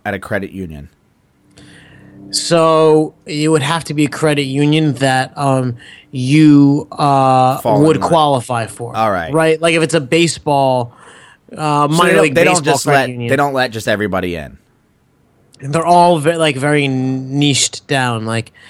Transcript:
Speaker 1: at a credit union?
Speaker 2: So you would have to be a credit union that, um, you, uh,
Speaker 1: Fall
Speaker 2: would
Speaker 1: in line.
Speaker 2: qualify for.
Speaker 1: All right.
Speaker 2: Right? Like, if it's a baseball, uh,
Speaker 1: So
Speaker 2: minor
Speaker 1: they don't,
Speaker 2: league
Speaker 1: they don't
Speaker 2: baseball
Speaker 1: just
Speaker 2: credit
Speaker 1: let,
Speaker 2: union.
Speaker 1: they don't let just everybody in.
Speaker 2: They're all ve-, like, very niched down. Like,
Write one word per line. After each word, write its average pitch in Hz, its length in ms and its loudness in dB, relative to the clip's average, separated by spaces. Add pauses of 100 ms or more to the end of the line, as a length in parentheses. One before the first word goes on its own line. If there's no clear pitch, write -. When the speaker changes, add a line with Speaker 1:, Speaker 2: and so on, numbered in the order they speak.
Speaker 1:
at 104 80 -6
a 98 60 -8
credit 98 320 -8
union? 80 380 -14 (1400)
Speaker 2:
So 160 840 2 (140)
you 151 240 -2
would 156 100 2
have 156 240 -4
to - 80 -8
be 147 120 0
a 131 40 -2
credit 147 340 -2
union 147 500 0
that, 131 440 -2
um, 131 380 -2 (360)
you, 143 800 4
uh, 135 680 2
Speaker 1:
Fall 113 240 0
Speaker 2:
would 156 140 4
Speaker 1:
in - 40 -4
line. - 80 -4
Speaker 2:
qualify 135 560 0
for. - 300 -14
Speaker 1:
All 110 160 0
right. 87 200 -4
Speaker 2:
Right? 160 300 0
Like, 165 140 0
if 165 80 0
it's 143 100 -4
a 160 80 2
baseball, 135 920 -2 (640)
uh, 147 320 0
Speaker 1:
So 147 80 0
Speaker 2:
minor 175 140 2
Speaker 1:
they 170 60 4
don't, 165 80 4
Speaker 2:
league 147 120 0
Speaker 1:
they 170 80 4
don't 185 120 2
Speaker 2:
baseball 156 180 0
Speaker 1:
just 135 120 -2
Speaker 2:
credit 147 160 2
Speaker 1:
let, 127 80 -4
Speaker 2:
union. 120 200 -8
Speaker 1:
they 135 60 0
don't 143 180 -2
let 127 180 -2
just 107 160 -8
everybody 95 480 -2
in. 69 220 -12 (1040)
Speaker 2:
They're 147 240 -2
all 175 320 4
ve-, 156 180 0
like, 160 200 0
very 143 320 0
niched 131 1000 -2
down. 123 380 -2
Like, 113 260 -6 (180)